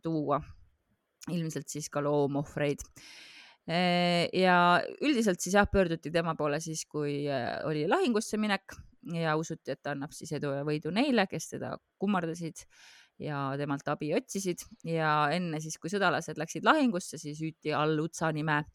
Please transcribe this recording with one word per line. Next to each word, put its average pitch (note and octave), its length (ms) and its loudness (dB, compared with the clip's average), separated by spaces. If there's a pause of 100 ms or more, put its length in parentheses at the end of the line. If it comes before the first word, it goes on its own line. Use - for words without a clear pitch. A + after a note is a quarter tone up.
tuua. D3 360 0 (960)
Ilmselt D#3+ 360 -4
siis D3+ 220 -8
ka C#3+ 160 -2
loomohvreid. C#3+ 800 0 (800)
E, E3 120 0 (600)
ja F#3 180 6 (460)
üldiselt G#3 400 2
siis F#3 160 4
jah, G3+ 80 6
pöörduti E3 480 0
tema E3 240 0
poole D3 240 0
siis, D#3+ 240 -8
kui, D3 400 -2
äh, C3+ 400 -2
oli D3+ 240 0
lahingusse A#3+ 480 2
minek G#3 400 -2 (320)
ja E3 240 0
usuti, D#3 400 -4
et - 80 -20
ta C#3+ 80 -6
annab C#3+ 240 -6
siis - 240 -12
edu C#3 160 -2
ja C#3 80 -4
võidu D3+ 320 -2
neile, A#3 320 4
kes - 300 -8
teda - 180 -6 (240)
kummardasid E3+ 640 -2 (600)
ja C#3+ 160 -4 (200)
temalt C#3+ 300 -2
abi D3+ 280 -2
otsisid. G3 480 -4 (220)
Ja D#3 480 2
enne E3+ 280 -2
siis, D#3 160 -10
kui E3+ 140 -8
sõdalased E3+ 480 0
läksid D#3+ 260 -4
lahingusse, A#3+ 540 2
siis D3+ 220 -8
hüüti D#3 340 -4
Al-Utsa D#3 580 0
nime D3+ 280 0 (120)